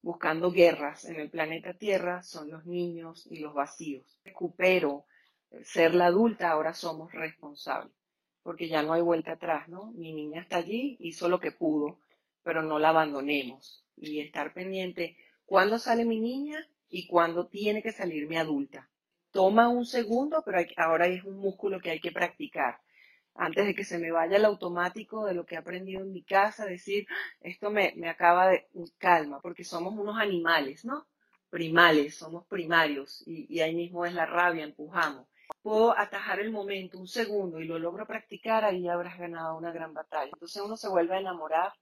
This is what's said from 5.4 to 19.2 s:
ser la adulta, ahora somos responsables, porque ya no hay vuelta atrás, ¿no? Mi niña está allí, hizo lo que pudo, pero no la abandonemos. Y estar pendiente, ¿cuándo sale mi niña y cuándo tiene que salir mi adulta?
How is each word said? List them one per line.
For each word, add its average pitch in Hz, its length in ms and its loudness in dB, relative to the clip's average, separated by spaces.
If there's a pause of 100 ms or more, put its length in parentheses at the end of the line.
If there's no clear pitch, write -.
ser 165 300 4
la 175 140 8
adulta, 190 420 4
ahora 156 240 2
somos 165 380 -10
responsables, 156 800 -10 (480)
porque 170 260 -8
ya 160 140 0
no 156 120 0
hay 170 100 2
vuelta 165 300 0
atrás, 165 360 -4
¿no? 196 220 -16
Mi 165 200 -14
niña 156 300 -10
está 180 160 -6
allí, 233 440 -4
hizo 175 280 -4
lo 180 100 2
que 160 120 -4
pudo, 151 480 -2 (420)
pero 160 220 -2
no 156 160 -2
la 156 100 6
abandonemos. 143 960 0 (100)
Y 151 260 -8
estar 151 320 -8
pendiente, 180 640 -8 (280)
¿cuándo 196 320 4
sale 233 260 2
mi 226 160 0
niña 285 480 -6 (220)
y 180 160 -8
cuándo 170 420 2
tiene 208 360 -2
que 220 80 -6
salir 165 360 -6
mi 165 100 -4
adulta? 143 520 -2 (400)